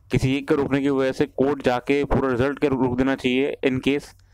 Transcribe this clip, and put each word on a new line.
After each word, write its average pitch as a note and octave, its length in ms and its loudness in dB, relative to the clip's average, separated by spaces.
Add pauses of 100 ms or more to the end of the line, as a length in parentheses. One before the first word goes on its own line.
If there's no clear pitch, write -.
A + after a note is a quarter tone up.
(100)
किसी C3 260 0
एक C#3 120 -6
के D3+ 60 2
रुकने C#3 260 0
की C#3 80 0
वजह C3+ 240 0
से C#3+ 140 0
court C3+ 360 -2
जाके C3+ 420 0
पूरा C3+ 260 0
result C3 280 0
के D3 100 0
रुक B2+ 300 0
देना C3 160 0
चाहिए B2+ 500 -2
in C3 160 0
case, C#3 240 0 (300)